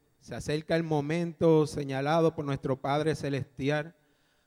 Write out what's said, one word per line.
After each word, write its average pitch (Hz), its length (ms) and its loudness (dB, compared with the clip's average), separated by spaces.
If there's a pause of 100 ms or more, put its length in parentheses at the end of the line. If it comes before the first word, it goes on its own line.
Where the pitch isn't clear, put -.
(220)
se - 140 -10
acerca 151 400 -4
el 165 80 0
momento 160 840 2
señalado 147 680 0
por 151 100 -6
nuestro 139 340 -2
Padre 147 360 0
Celestial 147 800 -4 (520)